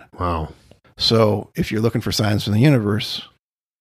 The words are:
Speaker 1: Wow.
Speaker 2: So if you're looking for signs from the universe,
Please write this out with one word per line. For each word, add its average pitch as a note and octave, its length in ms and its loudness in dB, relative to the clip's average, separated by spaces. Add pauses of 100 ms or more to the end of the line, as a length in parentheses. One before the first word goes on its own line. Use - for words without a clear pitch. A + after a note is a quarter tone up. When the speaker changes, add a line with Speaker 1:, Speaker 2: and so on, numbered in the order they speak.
(180)
Speaker 1:
Wow. E2+ 340 -6 (460)
Speaker 2:
So G#2+ 560 2
if - 160 -4
you're G#2+ 100 -2
looking A#2 200 0
for G#2+ 100 -4
signs G#2 340 0
from G2+ 80 -2
the G#2 80 2
universe, A#2+ 600 2 (580)